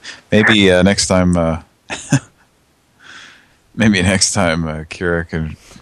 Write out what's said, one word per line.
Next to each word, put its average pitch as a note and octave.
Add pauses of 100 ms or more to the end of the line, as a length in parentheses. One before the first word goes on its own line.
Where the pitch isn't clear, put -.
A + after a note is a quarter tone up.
(300)
Maybe, G#2
uh, F2+
next G2
time, F2+
uh, E2 (280)
<laughs> - (1600)
maybe G#2+
next F#2+
time, E2+
uh, D#2
Kira E2+
could D#2+ (260)